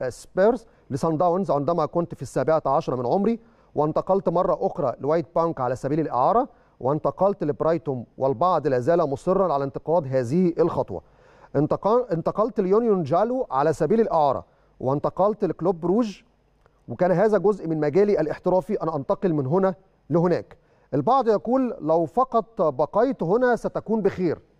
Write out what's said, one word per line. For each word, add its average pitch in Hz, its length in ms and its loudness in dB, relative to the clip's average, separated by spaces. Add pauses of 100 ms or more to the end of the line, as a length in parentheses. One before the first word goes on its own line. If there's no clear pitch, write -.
سبيرز 202 580 0 (240)
لسان 156 260 -2
داونز 175 340 0
عندما 143 360 0
كنت 170 280 -4
في - 80 -14
السابعة 147 440 0
عشرة 147 300 0
من 123 100 -4
عمري، 196 340 0 (340)
وانتقلت 160 540 0
مره 175 320 0
اخرى 147 400 -2
لوايت 151 260 0 (100)
بانك 165 240 0
على 127 160 -2
سبيل 147 240 -4
الاعاره، 156 480 2 (320)
وانتقلت 156 640 -2
لبرايتون، 147 600 -2 (140)
والبعض 139 480 0
لا 131 120 2
زال 165 220 2 (100)
مصرا 180 420 0
على 139 120 -2
انتقاد 151 420 -4
هذه 131 520 0
الخطوه. 139 440 -2 (540)
انتقل-، 196 560 0
انتقلت 185 480 -2
ليونيون 196 420 2
جالو 214 480 0
على 147 220 0
سبيل 170 280 0
الاعاره، 143 440 0 (360)
وانتقلت 156 640 -2
لكلوب 165 360 -2
بروج، 196 420 -2 (640)
وكان 175 240 0
هذا 208 260 2
جزء 185 300 0
من 160 120 -2
مجالي 165 400 2
الاحترافي 180 640 -2
ان 160 60 -2
انتقل 165 460 -2
من 139 120 -2
هنا 185 280 2 (360)
لهناك. 165 460 0 (380)
البعض 226 340 2
يقول 226 520 0
لو 160 260 2
فقط 233 560 -2
بقيت 170 600 0
هنا 233 340 2
ستكون 196 460 -4
بخير، 175 360 -2 (220)